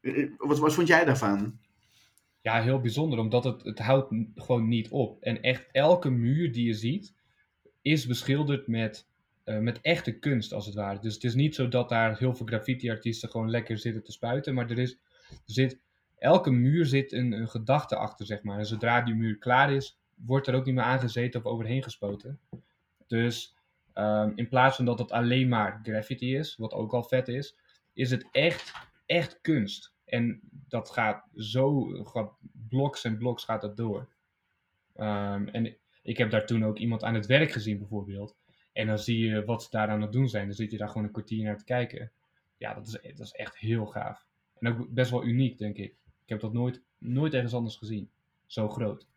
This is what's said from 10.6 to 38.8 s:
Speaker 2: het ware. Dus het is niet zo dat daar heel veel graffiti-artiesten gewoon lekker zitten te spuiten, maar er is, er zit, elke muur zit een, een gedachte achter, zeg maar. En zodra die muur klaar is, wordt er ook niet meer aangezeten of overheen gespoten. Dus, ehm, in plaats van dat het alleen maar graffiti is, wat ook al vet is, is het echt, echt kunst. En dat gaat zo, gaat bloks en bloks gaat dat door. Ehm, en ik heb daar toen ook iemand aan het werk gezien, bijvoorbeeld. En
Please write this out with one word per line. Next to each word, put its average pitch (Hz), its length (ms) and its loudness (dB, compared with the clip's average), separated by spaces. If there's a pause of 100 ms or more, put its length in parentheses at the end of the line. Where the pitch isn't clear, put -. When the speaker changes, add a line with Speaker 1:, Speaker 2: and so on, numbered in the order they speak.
Speaker 2:
het 104 80 -10
ware. 98 260 -4
Dus 107 140 -6
het - 100 -12
is 117 100 0
niet 151 200 2
zo 127 140 0
dat 123 200 2
daar 113 300 2
heel 127 160 0
veel 120 120 -8
graffiti-artiesten 113 840 -4
gewoon 113 220 -2
lekker 113 280 -2
zitten 110 260 -6
te - 80 -18
spuiten, 131 420 -4
maar 120 160 -2
er 117 80 -2
is, 127 140 0 (380)
er - 100 -20 (120)
zit, 131 260 2 (400)
elke 156 320 6
muur 139 360 6
zit 135 260 2
een, 123 200 0
een 113 160 -2
gedachte 127 480 0
achter, 104 300 -6
zeg 104 160 -6
maar. 101 160 -6
En 107 80 -2
zodra 117 340 2
die 120 140 0
muur 110 240 0
klaar 135 340 4
is, 135 280 -4 (140)
wordt 131 320 0
er 127 80 0
ook 131 100 2
niet 131 100 0
meer 123 100 2
aangezeten 123 600 0
of 110 80 -2
overheen 117 300 -2
gespoten. 104 560 -8 (680)
Dus, 117 500 -2 (360)
ehm, 107 420 2
in 117 140 -4
plaats 131 280 6
van 127 80 0
dat 120 140 2
het 120 140 -4
alleen 123 360 2
maar 107 340 0
graffiti 113 540 -4
is, 151 200 -6
wat 110 160 -8
ook 110 200 -4
al 117 120 0
vet 127 240 0
is, 131 280 -6 (360)
is 123 180 0
het - 220 -2
echt, 156 400 2 (340)
echt 165 340 0
kunst. - 640 -2
En 120 360 -2 (280)
dat 113 220 -6
gaat 107 340 0 (100)
zo, 127 500 0 (200)
gaat 107 260 -6 (380)
bloks 139 360 -2
en 110 140 -2
bloks 120 260 -2
gaat 110 160 -4
dat 104 160 -8
door. 113 320 -4 (880)
Ehm, 101 500 -4
en 113 300 -4 (260)
ik 117 160 -6
heb 113 120 2
daar 107 160 0
toen 113 180 2
ook 107 140 -2
iemand 113 260 -2
aan 117 100 0
het 104 120 -2
werk 143 260 4
gezien, 104 260 -4
bijvoorbeeld. 101 580 -10 (360)
En 110 140 -4